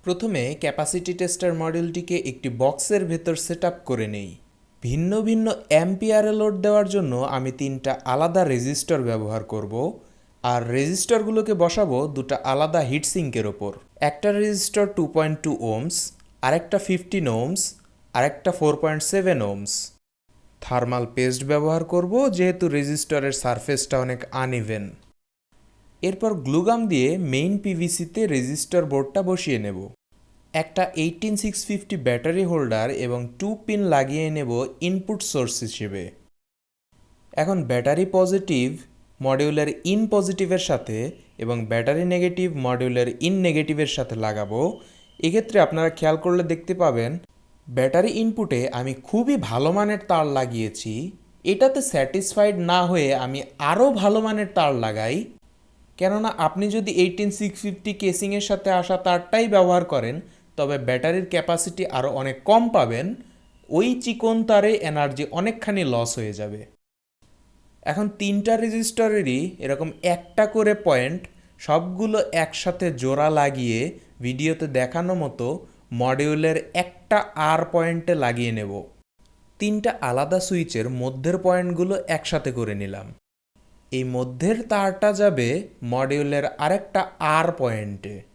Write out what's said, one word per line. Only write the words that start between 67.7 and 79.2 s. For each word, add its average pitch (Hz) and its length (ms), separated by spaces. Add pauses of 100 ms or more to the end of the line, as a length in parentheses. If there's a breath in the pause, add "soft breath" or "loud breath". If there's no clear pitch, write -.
এখন 202 140 (160)
তিনটা 202 320 (100)
রেজিস্টরেরই 214 800 (220)
এরকম 139 260 (260)
একটা - 280 (120)
করে 214 180 (140)
পয়েন্ট 143 340 (440 soft breath)
সবগুলো 180 520 (260)
একসাথে 180 440 (140)
জোড়া 139 260 (120)
লাগিয়ে 127 400 (460 loud breath)
ভিডিওতে 156 400 (140)
দেখানো 170 340 (100)
মতো 123 240 (540 loud breath)
মডিউলের 151 560 (260)
একটা - 340 (340)
আর 160 100 (120)
পয়েন্টে 170 400 (100)
লাগিয়ে 120 340
নেব। 101 140 (880)